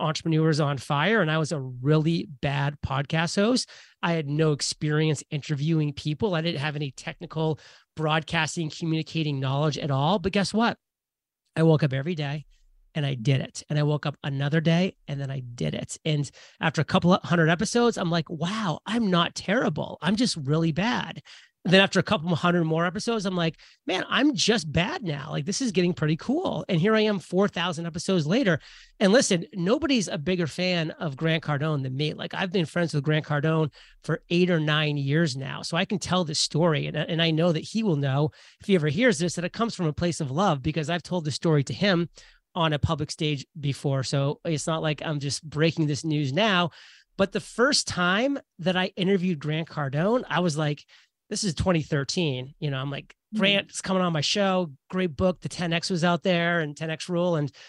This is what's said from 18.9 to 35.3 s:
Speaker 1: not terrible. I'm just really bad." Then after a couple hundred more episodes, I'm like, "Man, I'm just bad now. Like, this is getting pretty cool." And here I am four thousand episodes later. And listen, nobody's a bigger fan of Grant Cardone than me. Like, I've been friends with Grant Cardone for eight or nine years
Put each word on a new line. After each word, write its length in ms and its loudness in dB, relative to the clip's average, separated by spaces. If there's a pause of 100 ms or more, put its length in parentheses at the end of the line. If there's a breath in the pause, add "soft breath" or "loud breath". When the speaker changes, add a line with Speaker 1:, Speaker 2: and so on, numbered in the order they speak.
Speaker 1:
not 240 2
terrible. 640 -2
I'm 160 2
just 200 0
really 360 0
bad." 500 -2 (440 loud breath)
Then 160 8
after 180 4
a 20 -2
couple 320 0
hundred 300 2
more 220 0
episodes, 400 -4
I'm 100 -2
like, 240 -2 (260 loud breath)
"Man, 220 -2
I'm 260 2
just 380 0
bad 300 0
now. 280 -6
Like, 140 -4
this 160 -4
is 120 -2
getting 200 2
pretty 240 0
cool." 540 -2
And 100 2
here 140 4
I 80 4
am 160 0
four 300 0
thousand 360 -4
episodes 420 0
later. 340 2 (380 loud breath)
And 140 6
listen, 400 4
nobody's 560 2
a 80 -6
bigger 300 0
fan 460 -2
of 260 -8
Grant 240 0
Cardone 400 0
than 120 -4
me. 200 -2
Like, 180 -8
I've 180 -2
been 140 2
friends 300 -2
with 100 0
Grant 220 0
Cardone 440 0 (320 loud breath)
for 280 -4
eight 180 4
or 100 2
nine 380 0
years 400 0